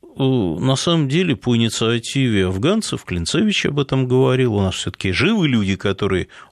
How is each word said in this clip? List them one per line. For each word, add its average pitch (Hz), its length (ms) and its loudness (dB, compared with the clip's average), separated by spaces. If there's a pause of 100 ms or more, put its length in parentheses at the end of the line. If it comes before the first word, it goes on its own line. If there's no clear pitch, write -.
э, - 200 -6
на 123 540 0
самом 160 320 0
деле, 165 260 0
по 120 220 0
инициативе 113 880 0
афганцев, 131 580 -2
Клинцевич 160 640 -2
об 147 140 -2
этом 131 260 0
говорил, 127 480 2
у 101 80 2
нас 92 140 -2
всё-таки - 340 -6
живы 160 380 2
люди, 101 260 0
которые 95 540 -2 (240)